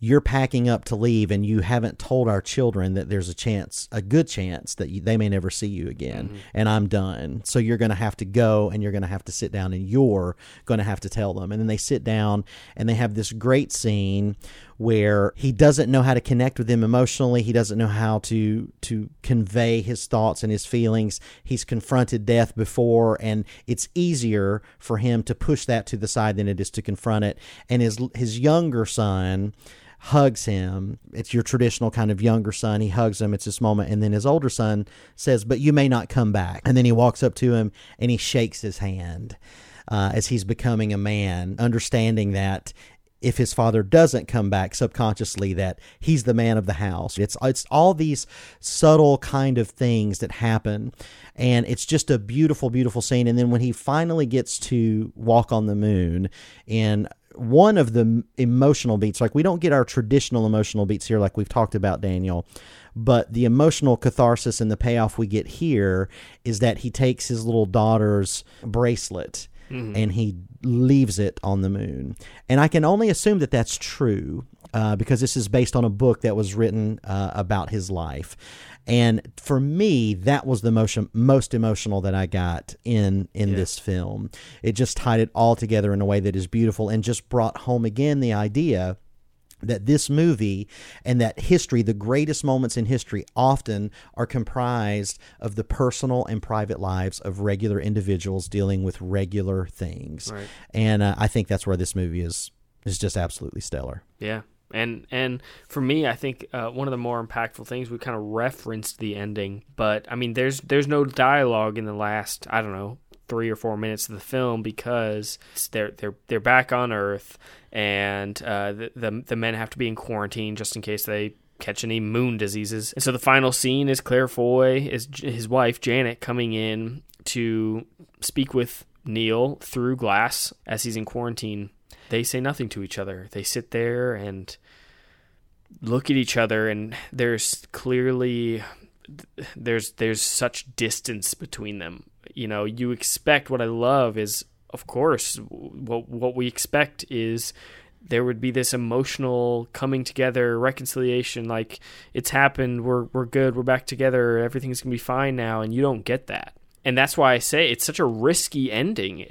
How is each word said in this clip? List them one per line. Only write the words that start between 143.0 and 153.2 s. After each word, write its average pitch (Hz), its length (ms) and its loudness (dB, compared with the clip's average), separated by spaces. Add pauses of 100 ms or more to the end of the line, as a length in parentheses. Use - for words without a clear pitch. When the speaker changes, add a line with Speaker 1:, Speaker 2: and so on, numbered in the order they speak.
Speaker 2:
what 127 120 -2
I 113 40 -2
love 117 520 2
is, 101 260 -6 (260)
of - 160 -14
course, 139 500 0 (120)
what, 117 600 -10
what 123 280 -4
we 127 100 -2
expect - 640 -4
is 113 420 -4 (500)
there 117 220 0
would 120 160 -2
be 127 100 -2
this 123 240 -2
emotional 120 960 -2
coming 135 320 -2
together, 123 540 0
reconciliation, 123 880 -2
like, 113 320 -6 (340)
"It's - 160 -4
happened, 135 540 2
we're, 123 280 0
we're 127 140 -2